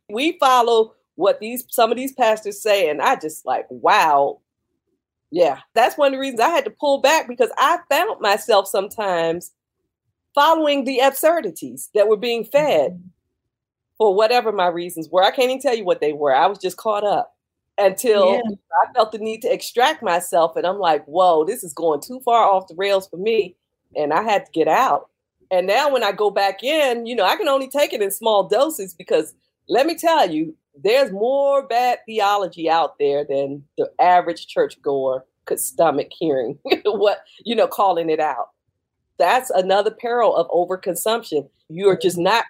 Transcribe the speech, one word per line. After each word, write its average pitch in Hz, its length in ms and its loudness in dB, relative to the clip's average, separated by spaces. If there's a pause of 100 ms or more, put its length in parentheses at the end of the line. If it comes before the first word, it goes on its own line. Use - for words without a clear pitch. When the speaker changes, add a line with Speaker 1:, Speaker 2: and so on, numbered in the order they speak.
Speaker 1:
We 294 300 -4
follow 233 560 2 (220)
what 185 240 0
these, 240 280 -8
some 226 220 0
of 240 80 -2
these 269 160 -6
pastors 220 480 -2
say, 202 260 2
and 147 140 -4
I 175 140 2
just 151 280 -10
like, 123 240 -4
wow. 147 720 2 (880)
Yeah, 151 280 0 (160)
that's 233 240 2
one 285 100 4
of 269 40 2
the 269 60 -6
reasons 269 220 -4
I 226 80 4
had 311 160 0
to 220 60 -10
pull 277 320 0
back 294 260 2
because 240 300 -2
I 330 220 2 (100)
found 320 300 0
myself 214 460 2
sometimes 185 840 -4 (840)
following 294 500 2
the 254 160 -2
absurdities 269 960 -2
that 208 140 4
were 214 80 4
being 226 280 -4
fed 220 480 2
Speaker 2:
Mm-hmm. - 160 -18 (880)
Speaker 1:
for 214 160 4
whatever 220 380 2
my 190 140 0
reasons 170 440 -6
were. 185 120 4
I 208 80 4
can't 254 200 0
even 262 100 -6
tell 262 160 0
you 220 80 -10
what 175 160 0
they 151 120 0
were. 147 220 0
I 151 120 4
was 196 120 -4
just 180 180 -6
caught 208 280 -4
up 185 300 -2 (440)
until 196 560 2
Speaker 2:
Yeah. - 60 -2 (480)
Speaker 1:
I - 60 -20
felt 233 180 0
the 226 60 -8
need 220 240 -8
to 254 100 -2
extract 294 500 -2
myself. 175 540 0
And 165 100 -2
I'm 196 120 -4
like, 160 280 0
"Whoa, 160 380 2
this 233 200 -6
is 165 100 -14
going 160 260 -2
too 254 240 -14
far 226 260 4
off 190 180 0
the 165 80 -20
rails 190 320 -2
for - 100 -16
me." 202 380 -2 (400)
And 147 160 -2
I 175 100 0
had 202 240 -2
to - 60 -20
get 160 160 0
out. 190 420 0 (400)
And 180 160 0
now 269 260 0
when 240 120 0
I 202 80 -2
go 208 180 -2
back 196 320 -2
in, 254 440 -2
you 240 100 -8
know, 226 80 2
I 226 120 2
can 359 120 -4
only 269 200 0
take 294 240 -2
it 254 100 -6
in 196 100 -2
small 208 360 0
doses 220 460 -2
because - 400 -4 (340)
let 240 180 2
me 339 100 -2
tell 311 340 2
you, 156 260 -6 (260)
there's 233 300 2
more 277 540 0
bad 247 400 0
theology 202 640 -2
out 160 300 0
there 143 240 0
than 139 400 -4 (120)
the 147 140 -2 (100)
average 170 460 2
churchgoer 139 760 -4 (220)
could - 140 -4
stomach 147 560 0
hearing 139 420 -4 (140)
<laughs> - 120 0
what, 202 340 0 (260)
you 226 120 -6
know, 202 100 4
calling 175 440 0
it 156 100 0
out. 139 300 -4 (680)
That's 240 320 2
another 190 400 0
peril 233 460 0
of - 140 0
overconsumption. 180 960 -4 (200)
You 185 200 -2
are 185 80 4
just 185 200 -2
not 196 340 0